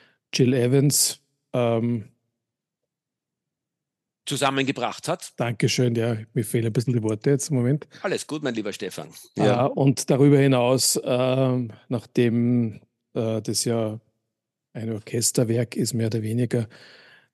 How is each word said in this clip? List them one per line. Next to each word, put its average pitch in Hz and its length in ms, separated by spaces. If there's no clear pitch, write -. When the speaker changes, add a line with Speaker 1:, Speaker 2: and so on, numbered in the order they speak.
Speaker 1:
Gil 127 220
Evans, 135 680
ähm, 117 560
Speaker 2:
zusammengebracht 135 840
hat. - 300
Speaker 1:
Dankeschön, 120 580
ja, 117 220
mir 120 100
fehlen 117 240
ein 107 60
bisschen 127 200
die 117 80
Worte 110 280
jetzt 139 200
im 147 60
Moment. 127 320
Speaker 2:
Alles 180 260
gut, 151 160
mein 127 100
lieber 104 200
Stefan. 85 360
Speaker 1:
Ja. 104 280
Äh, 143 40
und 139 400
darüber 143 280
hinaus, 131 680
ähm, 127 680
nachdem, 120 920
äh, 110 280
das 107 220
ja 113 360
ein 113 180
Orchesterwerk 117 840
ist, 113 160
mehr 113 140
oder 113 140
weniger, 113 460